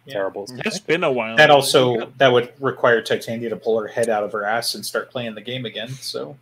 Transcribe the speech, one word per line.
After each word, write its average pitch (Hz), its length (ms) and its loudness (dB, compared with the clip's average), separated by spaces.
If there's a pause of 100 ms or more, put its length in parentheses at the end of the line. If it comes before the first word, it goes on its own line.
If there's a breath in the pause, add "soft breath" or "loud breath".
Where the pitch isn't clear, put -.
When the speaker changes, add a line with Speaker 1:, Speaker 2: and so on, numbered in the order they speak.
Speaker 1:
yeah. 135 100 -12
Speaker 2:
Terrible. 98 320 -6 (180)
Speaker 3:
It's 208 160 -6
been 170 240 0
a 151 80 2
while. 113 240 -4
Speaker 1:
That 151 140 8
also, 135 480 6
Speaker 3:
Yeah. 113 80 -6 (100)
Speaker 1:
that 135 160 6
would 120 280 2
require 120 420 2
Titania 117 480 -4
to 107 60 -4
pull 110 240 0
her 107 60 -4
head 117 220 -2
out 107 160 0
of 101 80 -6
her 104 120 -4
ass 110 300 -2
and 104 100 -12
start - 260 -6
playing 117 240 -8
the 107 60 -16
game 123 240 -8
again, 110 260 -10
so, 135 520 -12